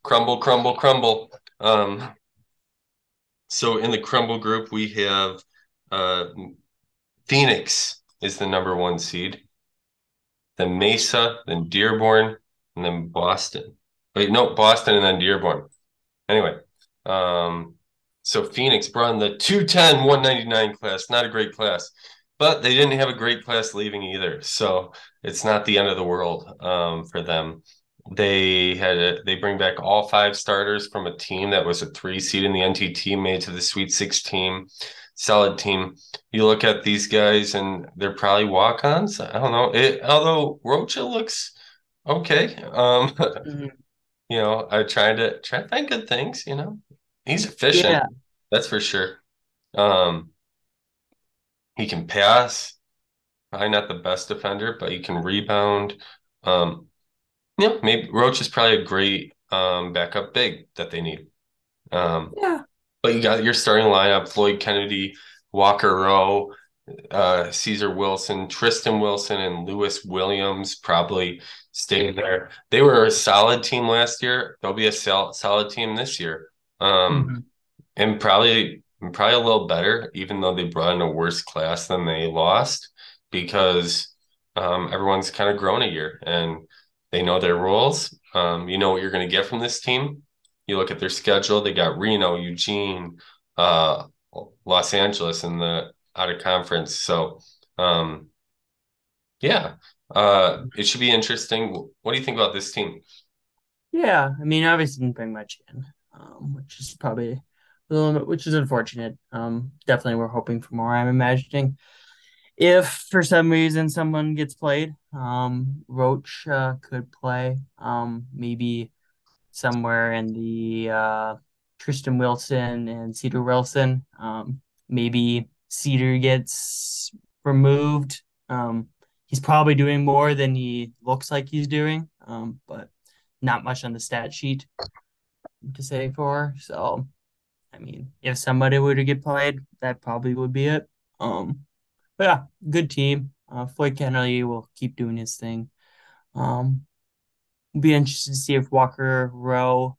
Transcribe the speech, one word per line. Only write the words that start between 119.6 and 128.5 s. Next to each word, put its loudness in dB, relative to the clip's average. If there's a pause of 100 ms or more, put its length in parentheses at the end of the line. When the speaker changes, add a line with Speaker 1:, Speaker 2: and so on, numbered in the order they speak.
Speaker 2:
in -4
the, -6
uh, -2 (440)
Tristan -4
Wilson -2
and -10
Cedar -6
Wilson. 0 (140)
Um, -10 (280)
maybe 0 (200)
Cedar 0
gets -2 (320)
removed. 2 (280)
Um, -4 (380)